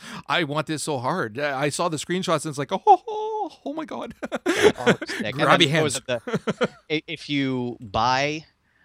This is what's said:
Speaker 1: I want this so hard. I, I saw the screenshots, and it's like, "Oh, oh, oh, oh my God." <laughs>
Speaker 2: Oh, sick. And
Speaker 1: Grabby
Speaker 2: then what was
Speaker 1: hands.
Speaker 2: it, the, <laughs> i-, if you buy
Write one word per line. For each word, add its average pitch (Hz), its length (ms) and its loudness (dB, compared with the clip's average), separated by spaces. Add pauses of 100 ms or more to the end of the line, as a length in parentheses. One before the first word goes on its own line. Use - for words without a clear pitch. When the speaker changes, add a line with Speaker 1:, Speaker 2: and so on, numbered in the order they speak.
(280)
Speaker 1:
I 160 160 2
want 147 220 -2
this 156 160 -4
so 147 160 -2
hard. 127 400 -2
I, 143 240 0
I 151 60 2
saw 175 200 0
the 156 80 -2
screenshots, 175 480 -2
and 160 60 -4
it's 139 80 -8
like, 139 140 -4
"Oh, 190 120 -2
oh, 381 220 8
oh, 427 600 -6
oh 285 60 -6
my 311 120 -8
God." - 360 -10
<laughs> - 40 -6 (580)
Speaker 2:
Oh, 214 140 4 (100)
sick. - 200 -6
And 107 100 -4
Speaker 1:
Grabby 151 340 6
Speaker 2:
then 151 40 2
what 156 100 4
was 147 100 0
Speaker 1:
hands. - 20 -4
Speaker 2:
it, - 100 -10
the, 185 600 -2 (220)
<laughs> - 0 -
i-, 156 160 0
if 160 220 -10
you 131 520 -2
buy 131 640 0 (400)